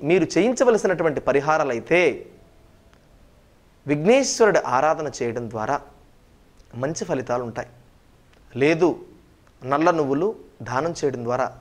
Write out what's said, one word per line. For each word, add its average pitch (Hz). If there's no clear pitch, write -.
మీరు 175
చేయించవలసినటువంటి 196
పరిహారాలైతే 139
విఘ్నేశ్వరుడి 196
ఆరాధన 151
చేయడం 120
ద్వారా 113
మంచి 151
ఫలితాలు 123
ఉంటాయి. 113
లేదు 165
నల్ల 156
నువ్వులు 143
దానం 143
చేయడం 131
ద్వారా 123